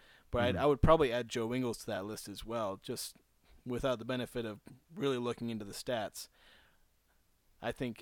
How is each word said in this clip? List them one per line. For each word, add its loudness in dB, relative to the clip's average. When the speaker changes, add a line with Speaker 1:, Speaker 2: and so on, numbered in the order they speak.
Speaker 1:
But 2
I'd, 4
Speaker 2:
Mm-hmm. 0
Speaker 1:
I 6
would 4
probably 8
add -2
Joe -2
Ingles 0
to -16
that -4
list -8
as -10
well, -4
just -8
without 0
the -10
benefit -2
of -6
really 0
looking -2
into -6
the -10
stats. -4
I -2
think, -6